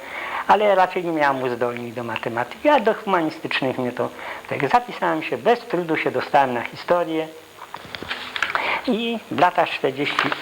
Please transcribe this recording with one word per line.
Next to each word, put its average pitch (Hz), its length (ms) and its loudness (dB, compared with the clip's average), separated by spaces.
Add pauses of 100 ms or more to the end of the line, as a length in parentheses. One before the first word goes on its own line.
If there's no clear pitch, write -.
(460)
ale 202 280 6
raczej 185 300 4
nie 170 80 0
miałem 143 300 2
uzdolnień 120 500 -2
do 120 120 -6
matematyki, 117 640 -2
a 294 120 8
do 214 140 2
humanistycznych 156 840 0
mnie 123 140 -2
to, 123 160 -2 (400)
tak, 127 200 0
zapisałem 165 540 0
się, 147 140 -4
bez 214 240 2
trudu 170 360 -2
się 143 140 0
dostałem 127 440 2
na 117 80 -2
historię 160 680 0 (1600)
i 233 320 0 (120)
w 123 100 -2
latach 175 300 4
czterdzieści 139 580 0 (140)